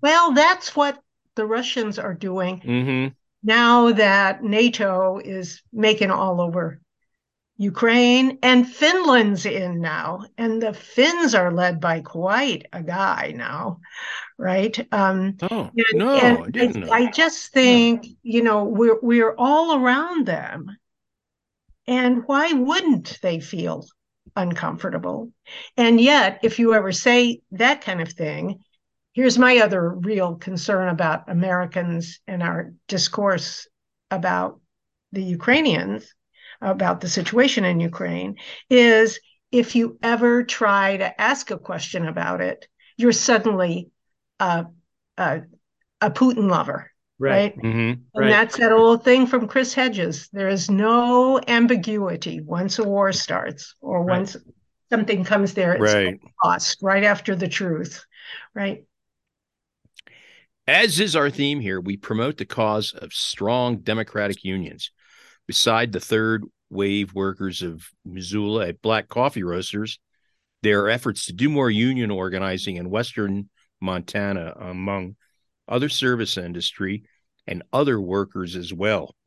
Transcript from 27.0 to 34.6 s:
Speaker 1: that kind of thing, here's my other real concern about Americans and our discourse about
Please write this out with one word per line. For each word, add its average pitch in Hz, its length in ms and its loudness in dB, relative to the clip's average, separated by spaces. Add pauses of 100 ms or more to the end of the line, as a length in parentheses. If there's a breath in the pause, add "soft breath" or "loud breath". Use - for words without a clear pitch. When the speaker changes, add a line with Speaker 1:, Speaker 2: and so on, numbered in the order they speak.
Speaker 1:
that 247 280 2
kind 180 200 -6
of 165 100 -8
thing, 165 480 -8 (540)
here's 247 240 2
my 247 220 6
other 185 320 2
real 185 440 -4
concern 185 540 -4
about 165 400 -2
Americans 175 1000 -4
and 180 160 -6
our 170 300 -6 (160)
discourse 196 760 -4 (460)
about 180 480 -4 (540)